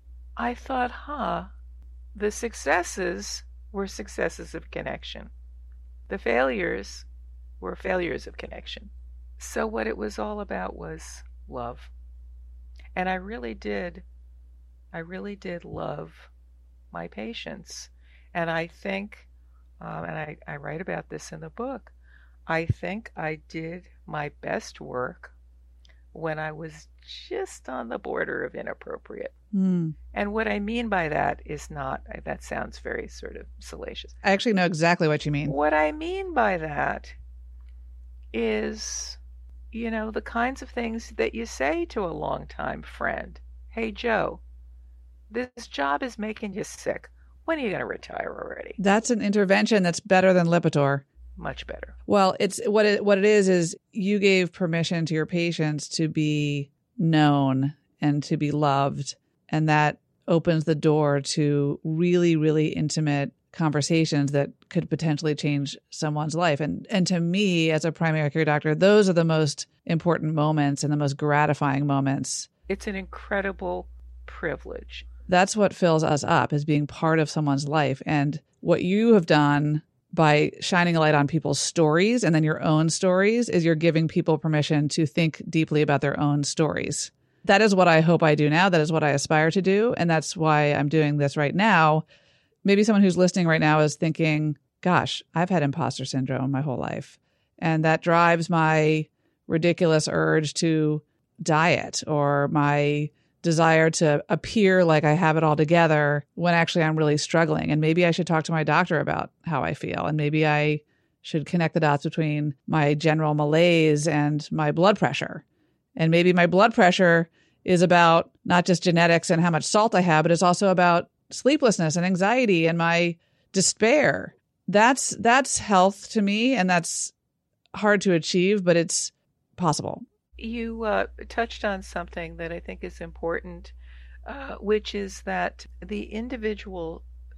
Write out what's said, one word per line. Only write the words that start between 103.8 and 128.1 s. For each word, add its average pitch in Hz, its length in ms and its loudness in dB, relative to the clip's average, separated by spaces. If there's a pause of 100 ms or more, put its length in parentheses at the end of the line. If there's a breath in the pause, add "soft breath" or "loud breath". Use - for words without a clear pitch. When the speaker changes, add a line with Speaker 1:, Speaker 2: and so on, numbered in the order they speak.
Speaker 2:
to 151 380 2
appear 185 560 2
like 156 220 4
I 151 80 4
have 156 240 2
it 160 60 2
all 151 120 4
together 151 680 2 (100)
when 170 180 0
actually 165 300 2
I'm 156 140 0
really 151 180 2
struggling. 156 560 0
And 151 80 2
maybe 160 260 2
I 170 60 4
should 160 160 -2
talk 160 160 0
to - 80 -6
my 160 140 0
doctor 160 340 2
about - 320 -4 (140)
how 156 180 -2
I 82 100 -2
feel. - 320 -6
And 151 120 -2
maybe 151 280 0
I 151 360 0 (400)
should 147 240 -4
connect 170 280 0
the 175 60 2
dots 147 240 2
between 151 500 -2 (140)
my 151 280 2
general 156 400 2
malaise 156 720 4
and 147 420 0
my 156 220 0
blood 190 260 4
pressure. - 460 -4 (500)
And 165 160 2
maybe 175 220 6
my 175 140 4
blood 190 260 4
pressure 175 560 4 (340)
is 180 180 4
about 170 480 6 (140)
not 175 220 2
just 175 180 2
genetics 170 460 4
and 165 120 2
how 175 100 2
much 156 120 0
salt 214 320 2
I 185 60 4
have, 180 220 4
but 170 80 4
it's 170 120 4
also 185 260 4
about 175 400 4 (220)
sleeplessness 214 640 2
and 175 100 0
anxiety 190 640 2
and 165 100 2
my 170 380 2 (380)
despair." 220 840 2 (320)
That's, 220 520 2
that's 247 400 2
health 202 520 2
to 220 100 0
me, 220 340 0
and 185 140 0
that's - 440 -2 (600)
hard 208 280 2
to 190 120 2